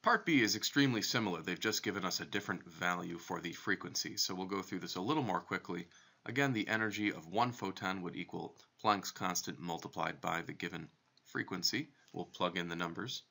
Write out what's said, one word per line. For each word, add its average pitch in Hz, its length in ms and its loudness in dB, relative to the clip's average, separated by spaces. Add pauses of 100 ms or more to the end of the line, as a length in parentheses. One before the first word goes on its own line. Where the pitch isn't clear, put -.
Part 226 240 6
B 143 160 8
is 107 140 6
extremely 127 480 4
similar. 95 400 2
They've 90 160 -2
just 107 240 2
given 98 200 0
us 90 160 0
a 87 60 -4
different 98 400 -2
value 87 540 -2
for 85 220 -4
the 85 100 -4
frequency. - 640 -2
So - 160 0
we'll 95 140 -4
go 95 160 -2
through 92 160 -6
this 87 160 -6
a 92 60 -2
little 143 200 2
more 92 200 0
quickly. 87 460 -6 (380)
Again, 135 280 0
the 110 140 0
energy 107 440 0
of 80 160 -8
one 107 240 2
photon 95 520 -4
would 85 120 -6
equal 87 400 -8 (280)
Planck's 104 280 4
constant - 480 -2
multiplied 82 600 -4
by 85 200 0
the - 120 -8
given 82 340 -6 (380)
frequency. 117 640 -4 (240)
We'll 87 120 -6
plug 90 320 -2
in 87 120 -2
the 85 60 -2
numbers. 87 560 -4